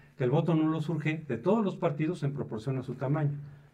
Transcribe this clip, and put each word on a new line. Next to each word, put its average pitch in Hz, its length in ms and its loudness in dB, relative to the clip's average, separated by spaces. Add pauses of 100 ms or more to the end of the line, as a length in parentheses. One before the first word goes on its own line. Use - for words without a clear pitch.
(180)
que 135 60 0
el 123 60 4
voto 165 260 4
nulo 156 240 4
surge 156 480 -2
de 120 100 -2
todos 214 260 2
los 180 120 0
partidos 156 480 0
en 131 100 0
proporción 120 440 -4
a 123 60 -4
su 123 120 -6
tamaño. 147 420 0 (360)